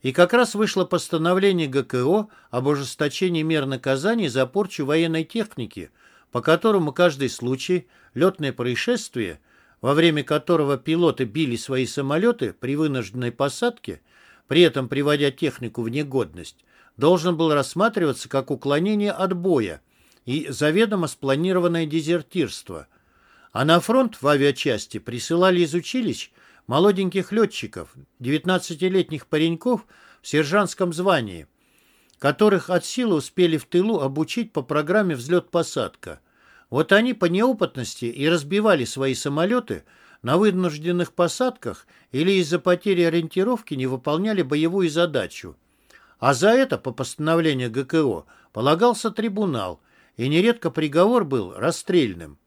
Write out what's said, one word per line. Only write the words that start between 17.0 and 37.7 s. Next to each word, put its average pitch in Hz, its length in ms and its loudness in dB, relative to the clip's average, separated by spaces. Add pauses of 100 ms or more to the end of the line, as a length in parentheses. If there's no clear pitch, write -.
был 160 160 2
рассматриваться 165 720 0
как 135 240 -2
уклонение 185 640 0
от 180 200 -2
боя 143 480 0 (440)
и 135 240 -4
заведомо 170 580 0
спланированное 170 800 0
дезертирство. 147 1000 -4 (680)
А 131 100 -2
на 165 160 6
фронт 247 420 0
в 135 60 0
авиачасти 135 720 0
присылали 170 640 0
из 151 120 0
училищ 208 580 -4 (340)
молоденьких 185 680 0
лётчиков, 202 600 -4 (260)
девятнадцатилетних 170 1080 -2
пареньков 165 580 0 (360)
в - 60 -18
сержантском 175 680 0
звании, 131 540 -2 (720)
которых 180 500 2
от 180 160 0
силы 233 300 0
успели 160 420 0
в - 80 -6
тылу 190 340 0
обучить 151 540 -4
по 147 80 -2
программе 156 540 0
"Взлёт-посадка". 151 1080 -4 (480)
Вот 151 220 0
они 226 220 4
по - 120 -2
неопытности 180 800 -2